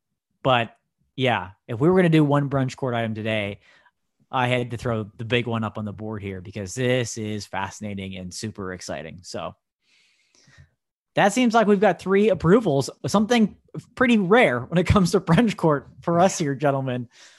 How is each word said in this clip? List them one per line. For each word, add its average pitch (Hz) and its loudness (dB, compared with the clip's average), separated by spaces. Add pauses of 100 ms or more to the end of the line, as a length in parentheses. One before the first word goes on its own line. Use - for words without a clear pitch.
(440)
but 120 2 (400)
yeah, 107 -2 (160)
if 117 -8
we 147 2
were 185 4
gonna 180 4
do 160 6
one 143 0
brunch 131 -2
court 123 -4
item 113 -4
today, 107 -4 (720)
I 127 -2
had 123 -2
to 117 -8
throw 113 -4
the 104 -14
big 120 -2
one 113 -4
up 104 -6
on 107 -8
the 104 -8
board 107 -10
here 95 -10
because 101 -12
this 123 -2
is 107 -8
fascinating 95 -10
and 92 -14
super 101 -10
exciting. 85 -12
So 92 -12 (1600)
that 190 4
seems 240 2
like 226 6
we've 202 4
got 190 2
three 196 2
approvals, 170 2 (180)
something 214 2 (400)
pretty 240 4
rare 180 4
when 165 -4
it 180 2
comes 185 4
to 196 4
brunch 190 2
court 147 0 (140)
for 170 0
us 185 4
here, 143 -2
gentlemen, 135 -2 (320)